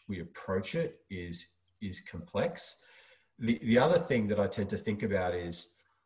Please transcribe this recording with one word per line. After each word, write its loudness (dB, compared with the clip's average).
we -6
approach -4
it -2
is, -8
is -6
complex. -4
The, 0
the 6
other 6
thing 2
that 2
I 4
tend -2
to -2
think -2
about 0
is, -6